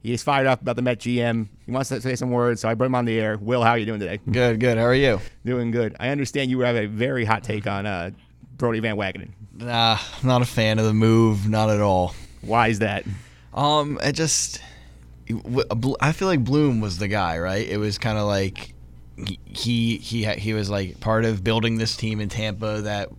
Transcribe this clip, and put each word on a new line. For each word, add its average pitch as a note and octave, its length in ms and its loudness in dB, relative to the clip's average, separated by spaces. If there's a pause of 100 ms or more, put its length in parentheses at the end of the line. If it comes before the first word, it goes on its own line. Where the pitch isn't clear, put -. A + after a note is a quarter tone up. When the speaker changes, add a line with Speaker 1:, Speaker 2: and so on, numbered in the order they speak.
Speaker 1:
He's A#2 200 -4
fired C#3 240 2
up C3 160 2
about A#2+ 140 -2
the B2 80 -2
Met B2 160 0
G B2 200 0
M. A2+ 300 0 (160)
He A2+ 60 -10
wants C3 180 -2
to C3 100 -4
say B2 160 -2
some B2+ 140 -4
words, A#2+ 320 2
so A2 80 0
I A#2 60 0
brought A#2+ 100 0
him B2+ 80 0
on B2 120 0
the A2+ 140 0
air. G#2+ 220 -2
Will, A#2+ 220 2
how A#2 80 6
are A#2+ 80 4
you G#2 80 -2
doing A2 120 -4
today? F#2+ 200 -6 (120)
Speaker 2:
Good, A#2 280 2
good. A#2+ 180 4
How A2+ 60 2
are A#2+ 100 4
you? C3 260 4 (240)
Speaker 1:
Doing A#2+ 280 -2
good. A2+ 280 0
I B2 100 -2
understand C#3 420 -2
you B2+ 80 0
have B2 160 2
a G#2+ 100 0
very A#2 400 -2
hot G#2+ 180 0
take G#2+ 220 -4
on, G2+ 220 -4
uh, F#2 240 -4 (440)
Brodie A2+ 260 0
Van G#2+ 160 -2
Wagenen. F#2+ 340 -6 (260)
Speaker 2:
Nah, A#2 400 2 (240)
I'm C3 60 2
not B2 160 6
a - 20 2
fan A2 320 2
of A2 80 2
the A2 80 4
move. A2 560 6
Not A2 220 2
at G#2 100 2
all. F#2 320 2 (280)
Speaker 1:
Why A2+ 260 2
is A2 120 0
that? G2+ 240 -2 (480)
Speaker 2:
Um, D3 520 2
it C#3+ 80 2
just, - 500 -2 (680)
w-, B2 380 -2
Bl-, B2+ 340 -2
I D3 120 2
feel F#3+ 160 0
like D#3+ 160 2
Bloom C3 380 4
was F#2 180 -4
the G#2 80 -2
guy, F#2 320 0
right? F#2+ 280 -2
It G2 100 -4
was G#2 200 -2
kinda G#2+ 260 -2
like G2 520 -2 (420)
he, - 280 -8
he, A#2 520 -2
he, A2 280 -6
he G#2+ 280 -4
was, G#2 160 -2
like, G2 300 -4
part A2 260 2
of G#2+ 180 -2
building A2+ 360 0
this A2 180 -4
team A2 240 -4
in G#2 80 -4
Tampa G#2+ 540 -4
that G#2 360 -4